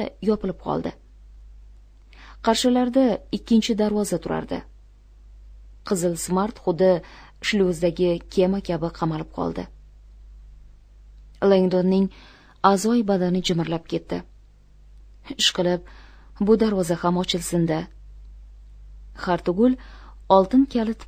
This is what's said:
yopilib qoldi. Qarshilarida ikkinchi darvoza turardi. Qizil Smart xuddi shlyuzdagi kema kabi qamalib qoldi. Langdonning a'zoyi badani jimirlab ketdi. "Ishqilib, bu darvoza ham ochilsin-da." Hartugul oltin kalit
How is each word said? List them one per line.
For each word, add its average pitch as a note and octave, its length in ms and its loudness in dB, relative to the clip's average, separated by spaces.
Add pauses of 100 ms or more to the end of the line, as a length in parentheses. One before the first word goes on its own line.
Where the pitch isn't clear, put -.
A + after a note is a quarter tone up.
(220)
yopilib G3 360 -2
qoldi. D#3+ 340 -6 (1500)
Qarshilarida B3 680 2 (260)
ikkinchi A3+ 420 2
darvoza G#3 440 0
turardi. D#3+ 400 -6 (1200)
Qizil F3 340 -2
Smart F#3+ 420 -4
xuddi F#3 320 2 (480)
shlyuzdagi F3+ 720 0 (200)
kema F#3+ 300 2
kabi E3 300 -4
qamalib D#3 420 -6
qoldi. E3+ 320 -6 (1800)
Langdonning F#3 640 2 (580)
a'zoyi G#3+ 420 2
badani F3+ 360 0
jimirlab E3 440 -4
ketdi. E3+ 320 -6 (1120)
"Ishqilib, F3+ 500 0 (600)
bu G#3 200 4
darvoza F#3+ 340 0
ham F3 220 0
ochilsin-da." E3+ 640 -2 (1300)
Hartugul F#3 600 0 (520)
oltin F#3+ 380 6
kalit A3+ 440 -2